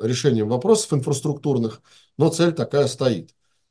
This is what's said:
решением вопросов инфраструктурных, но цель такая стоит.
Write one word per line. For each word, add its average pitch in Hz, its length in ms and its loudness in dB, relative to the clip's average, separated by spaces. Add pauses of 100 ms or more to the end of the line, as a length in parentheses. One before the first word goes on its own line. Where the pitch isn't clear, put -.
решением 113 480 0
вопросов 190 460 0
инфраструктурных, 135 880 -2 (360)
но 160 120 4
цель 170 220 2
такая 143 360 0
стоит. 113 460 -4 (360)